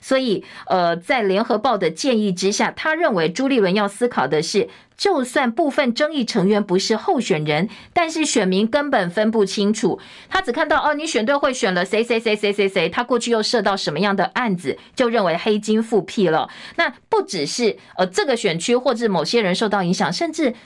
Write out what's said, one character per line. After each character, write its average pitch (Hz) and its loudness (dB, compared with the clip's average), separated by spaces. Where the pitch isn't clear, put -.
所 - 0
以， 262 0
呃， 170 2
在 233 -2
联 196 2
合 - 0
报 233 0
的 240 0
建 247 0
议 208 0
之 185 -2
下， 208 0
他 311 -2
认 311 0
为 165 0
朱 254 -2
立 262 2
伦 185 4
要 208 2
思 220 -2
考 147 -2
的 156 0
是， 190 0
就 349 0
算 247 0
部 294 0
分 254 0
争 302 0
议 277 0
成 185 0
员 208 2
不 180 0
是 196 0
候 302 0
选 170 0
人， 151 0
但 339 0
是 320 -2
选 226 2
民 190 2
根 285 0
本 202 2
分 214 0
不 220 2
清 202 0
楚， 185 -2
他 381 0
只 381 -4
看 302 -2
到， 302 2
哦， 294 0
你 302 -6
选 233 0
对 285 2
会 277 0
选 214 0
了 180 0
谁 214 0
谁 226 0
谁 220 0
谁 208 0
谁 196 2
谁， 175 0
他 240 -2
过 240 0
去 233 -2
又 226 2
涉 220 0
到 208 2
什 190 -4
么 143 -2
样 202 2
的 190 2
案 240 -2
子， 139 -4
就 240 2
认 226 2
为 170 0
黑 214 0
金 214 0
复 220 0
辟 185 0
了。 156 0
那 320 0
不 440 2
只 156 -4
是， 214 0
呃， 185 2
这 185 -2
个 269 0
选 180 0
区 240 0
或 254 2
者 226 0
某 175 2
些 233 0
人 180 2
受 226 0
到 202 0
影 175 2
响， 170 -2
甚 320 -4
至 285 0